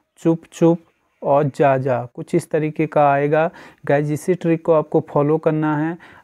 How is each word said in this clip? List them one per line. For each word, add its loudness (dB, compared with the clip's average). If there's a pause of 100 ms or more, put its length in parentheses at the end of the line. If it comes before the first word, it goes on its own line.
(180)
"चुप 0 (100)
चुप" 2 (440)
और 0
"जा 2
जा", -4
कुछ -8
इस -4
तरीके -2
का 2
आएगा 0 (360)
गाइस। 0
इसी -2
ट्रिक -2
को 2
आपको 0
फॉलो 0
करना -2
है। -6 (260)